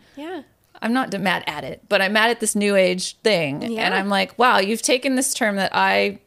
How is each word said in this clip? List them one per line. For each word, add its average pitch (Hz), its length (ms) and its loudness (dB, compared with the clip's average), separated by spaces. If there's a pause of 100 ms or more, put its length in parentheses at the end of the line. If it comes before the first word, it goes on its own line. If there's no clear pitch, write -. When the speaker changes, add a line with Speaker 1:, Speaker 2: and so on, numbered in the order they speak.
(160)
Speaker 1:
Yeah. 311 260 -12 (400)
Speaker 2:
I'm 226 120 -2
not 262 160 -2
d-, 196 80 -6
mad 185 300 -2
at 151 180 -8
it, - 240 -12
but 196 120 4
I'm 196 120 0
mad 220 160 4
at 233 100 -2
this 214 160 -2
new 202 200 0
age 185 420 2
thing. 175 460 0
Speaker 1:
Yeah. 226 220 -6
Speaker 2:
And 185 100 0
I'm 196 140 -2
like, 190 280 -2
"Wow, 233 220 4
you've 208 240 -2
taken 269 320 0
this 262 180 -2
term 208 220 -2
that 196 180 -2
I 196 540 0